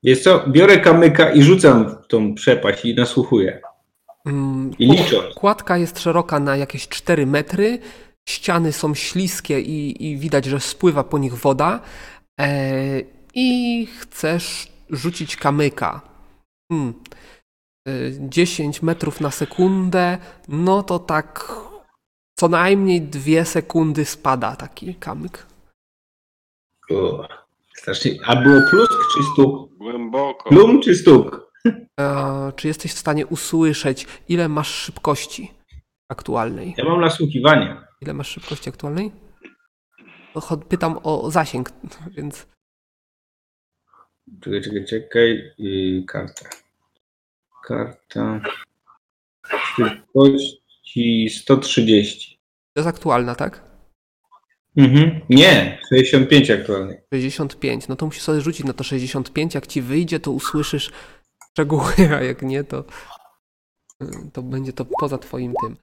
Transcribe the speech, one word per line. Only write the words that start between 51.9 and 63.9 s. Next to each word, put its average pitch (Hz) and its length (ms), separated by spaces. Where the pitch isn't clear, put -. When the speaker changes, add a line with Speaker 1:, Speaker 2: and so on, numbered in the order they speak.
Speaker 2:
To 147 80
jest 165 80
aktualna, 123 460
tak? - 280
Speaker 1:
Mhm. 147 520
Nie, 135 500
sześćdziesiąt 131 400
pięć 139 220
aktualnie. 95 500
Speaker 2:
Sześćdziesiąt 139 460
pięć. 123 280
No 131 80
to 160 100
musisz - 180
sobie 156 180
rzucić 151 240
na 131 80
to 135 100
sześćdziesiąt 131 500
pięć. 160 220
Jak 139 120
ci 139 140
wyjdzie, 156 380
to 143 120
usłyszysz 143 600
szczegóły, 151 400
<laughs> 147 140
a 131 40
jak 127 180
nie, 135 220
to, 135 200